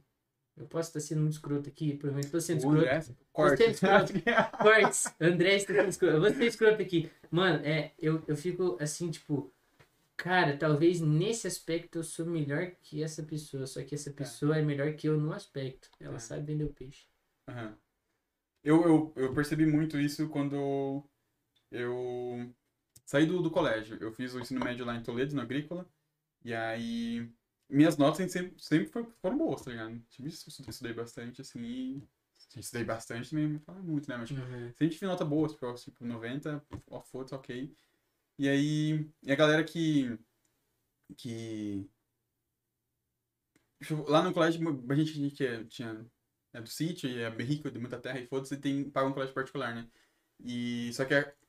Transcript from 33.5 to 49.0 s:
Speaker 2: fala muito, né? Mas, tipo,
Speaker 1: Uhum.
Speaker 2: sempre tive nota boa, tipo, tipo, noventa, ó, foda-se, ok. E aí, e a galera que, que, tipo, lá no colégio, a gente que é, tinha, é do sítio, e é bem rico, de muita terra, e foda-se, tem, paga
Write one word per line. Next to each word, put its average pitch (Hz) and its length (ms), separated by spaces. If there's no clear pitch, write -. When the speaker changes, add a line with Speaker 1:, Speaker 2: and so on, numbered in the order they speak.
Speaker 2:
fala 175 200
muito, 156 300
né? 123 80
Mas, 117 120
tipo, 135 120
Speaker 1:
Uhum. 123 320
Speaker 2:
sempre 156 160
tive 165 160
nota 180 200
boa, 151 220
tipo, 123 280
tipo, - 300
noventa, 127 580
ó, - 120
foda-se, 131 340
ok. 135 380
E 139 100
aí, 151 600
e 135 80
a 139 40
galera 156 280
que, 151 540
que, 110 680
tipo, 147 280
lá 151 140
no 180 100
colégio, 165 560
a 135 60
gente 151 360
que 139 140
é, 117 200
tinha, 113 400
é 123 80
do 117 80
sítio, 156 400
e 123 120
é 117 80
bem 117 160
rico, 147 260
de 117 80
muita 123 200
terra, 127 200
e 123 80
foda-se, 135 300
tem, 139 320
paga 135 180